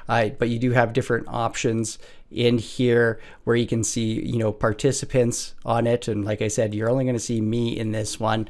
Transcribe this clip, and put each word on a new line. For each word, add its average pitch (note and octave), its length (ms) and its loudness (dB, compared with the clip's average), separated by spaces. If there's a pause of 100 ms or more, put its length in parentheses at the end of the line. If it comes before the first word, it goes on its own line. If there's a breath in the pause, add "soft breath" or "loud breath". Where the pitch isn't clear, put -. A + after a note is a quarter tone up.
Uh, A2+ 220 2
but A#2 180 -2
you A#2 100 0
do B2 140 0
have A#2 220 4
different A#2+ 340 0
options A2+ 720 -2 (320 soft breath)
in A#2+ 280 2
here A#2 600 2 (240 loud breath)
where A#2 140 2
you A#2+ 100 2
can A2+ 160 0
see, A2+ 420 -2
you A#2 120 -2
know, G#2+ 160 0
participants B2 1000 0 (120)
on A#2 200 2
it. A#2+ 220 0
And G#2 160 -2
like G#2 180 -2
I A2 60 0
said, G#2+ 260 0
you're G#2+ 160 -2
only C3 140 2
gonna B2 160 0
see A2+ 220 -2
me A#2 360 0
in A2 140 -2
this A2 300 -4
one A2 280 0